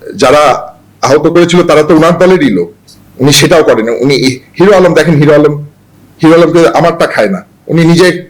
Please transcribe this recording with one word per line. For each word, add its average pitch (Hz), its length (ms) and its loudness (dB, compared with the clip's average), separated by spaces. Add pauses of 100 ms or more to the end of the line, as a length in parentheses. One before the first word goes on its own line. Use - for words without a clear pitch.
(160)
যারা 131 580 0 (280)
আহত 147 260 0
করেছিল 170 360 0
তারা 151 200 0
তো 156 120 0
ওনার 160 220 0
দলেরই 180 320 2
লোক, 87 240 -6 (460)
উনি 139 120 0
সেটাও 151 320 0
করেন। 113 260 -2
উনি 127 500 -2 (200)
হিরো 196 140 4
আলম, 180 200 2
দেখেন 156 220 0
হিরো 143 180 2
আলম, 147 320 0 (560)
হিরো 160 120 2
আলমকে 165 360 2
আমারটা 165 360 -2
খায় 110 240 -4
না, 95 160 -8 (220)
উনি 165 180 0
নিজে 170 440 0